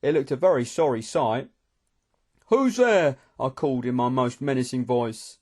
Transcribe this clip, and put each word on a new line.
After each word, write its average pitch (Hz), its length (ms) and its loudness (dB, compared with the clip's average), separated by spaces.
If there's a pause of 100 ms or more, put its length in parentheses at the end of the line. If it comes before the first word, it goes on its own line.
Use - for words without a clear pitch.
It 143 120 0
looked 147 160 0
a 143 60 -2
very 143 280 2
sorry 127 380 0
sight. 120 480 -2 (960)
Who's 254 300 2
there? 202 400 4 (220)
I 127 120 -4
called 131 340 -2
in 123 100 -4
my 123 140 0
most 127 320 -2
menacing 131 440 -2
voice. 117 580 -4